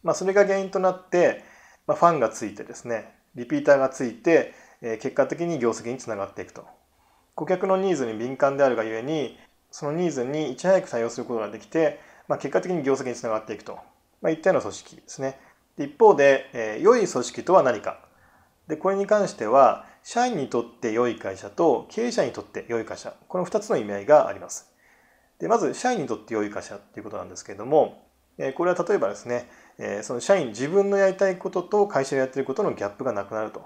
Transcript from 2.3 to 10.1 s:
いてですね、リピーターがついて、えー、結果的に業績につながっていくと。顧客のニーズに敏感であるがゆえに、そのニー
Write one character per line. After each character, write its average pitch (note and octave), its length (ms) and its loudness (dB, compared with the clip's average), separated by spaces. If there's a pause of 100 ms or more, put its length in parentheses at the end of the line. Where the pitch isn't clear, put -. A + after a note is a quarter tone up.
い G2+ 120 -8
て - 80 -12
で A#2+ 100 -16
す - 120 -16
ね、 A2+ 280 -8 (220)
リ A#2+ 100 -10
ピ D3+ 120 -2
ー C#3+ 60 -4
タ C#3+ 100 8
ー C3+ 40 6
が C3+ 100 2
つ C3 160 -6
い A2 100 -6
て、 D#3+ 380 2 (300)
え A2+ 120 -6
ー、 A2 40 -10
結 B2+ 160 -8
果 C3+ 140 2
的 D3+ 140 -6
に E3 180 -4
業 A#2 100 4
績 A#2 220 -8
に B2+ 60 -8
つ A#2+ 120 -12
な G#2 60 -6
が G2 100 -6
っ - 80 -20
て G2 80 -12
い F2 40 -12
く - 60 -20
と。 - 140 -18 (720)
顧 D#3 100 -6
客 F#3 220 -2
の F#3+ 80 4
ニ F#3+ 160 0
ー D#3 40 2
ズ C3 80 -2
に A2 140 -6
敏 B2+ 180 -6
感 C#3 200 2
で C#3+ 80 4
あ C3 40 4
る A#2+ 60 2
が A2+ 80 -2
ゆ A2 140 -4
え A2+ 60 -6
に、 C#3+ 360 -6 (320)
そ - 160 -10
の D3 60 -4
ニ F3 160 -2
ー - 20 0